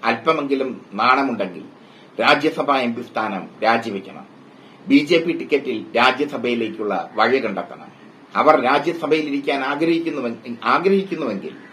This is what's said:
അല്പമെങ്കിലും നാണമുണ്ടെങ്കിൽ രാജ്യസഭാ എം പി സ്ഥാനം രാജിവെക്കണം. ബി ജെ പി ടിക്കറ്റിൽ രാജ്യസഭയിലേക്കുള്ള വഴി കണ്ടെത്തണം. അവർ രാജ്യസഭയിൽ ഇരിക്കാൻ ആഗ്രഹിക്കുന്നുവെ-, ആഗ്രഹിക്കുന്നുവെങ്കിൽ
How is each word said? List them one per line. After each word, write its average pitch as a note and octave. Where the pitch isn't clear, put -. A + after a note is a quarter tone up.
അല്പമെങ്കിലും C3+
നാണമുണ്ടെങ്കിൽ A2+
രാജ്യസഭാ C#3+
എം A#2+
പി A#2
സ്ഥാനം G2+
രാജിവെക്കണം. A2
ബി C#3
ജെ D#3
പി E3
ടിക്കറ്റിൽ B2+
രാജ്യസഭയിലേക്കുള്ള A#2
വഴി A#2
കണ്ടെത്തണം. G2+
അവർ C#3
രാജ്യസഭയിൽ D3+
ഇരിക്കാൻ C#3
ആഗ്രഹിക്കുന്നുവെ-, D3
ആഗ്രഹിക്കുന്നുവെങ്കിൽ D3+